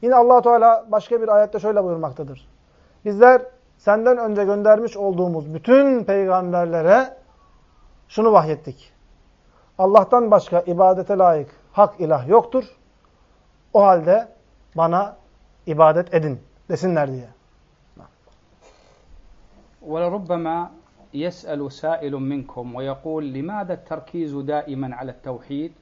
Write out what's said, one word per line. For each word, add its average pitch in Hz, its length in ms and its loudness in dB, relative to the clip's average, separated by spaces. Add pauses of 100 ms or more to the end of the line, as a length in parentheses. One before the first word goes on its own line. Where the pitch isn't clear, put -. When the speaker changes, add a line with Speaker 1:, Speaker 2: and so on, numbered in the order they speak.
Speaker 1:
Yine 247 140 2
Allah 240 260 6
Teala 233 480 4
başka 220 320 -2
bir 220 60 -4
ayette 208 320 2
şöyle 208 240 -2
buyurmaktadır. 151 640 -8 (580)
Bizler 240 360 4 (380)
Senden 226 380 0
önce 214 280 -4
göndermiş 208 520 2
olduğumuz 175 560 -4
bütün 254 500 2
peygamberlere 185 1120 0 (920)
şunu 220 260 0
vahyettik. 156 600 -2 (840)
Allah'tan 208 540 4
başka 180 280 2
ibadete 185 580 0
layık 170 320 2 (220)
hak 202 280 2
ilah 156 280 -4
yoktur. 233 360 0 (1120)
O 202 100 4
halde 190 440 2 (480)
bana 175 400 -2 (500)
ibadet 160 480 2
edin 151 280 -2 (280)
desinler 160 420 -4
diye. 123 180 -14 (2500)
Speaker 2:
ولربما 170 680 -6 (560)
يسأل 160 480 -10 (100)
سائل 156 420 -8 (180)
منكم 131 340 -12 (100)
ويقول: 135 480 -10 (100)
لماذا 185 400 -10
التركيز 156 640 -12
دائما 139 600 -8
على 127 160 -14
التوحيد؟ 139 600 -12 (100)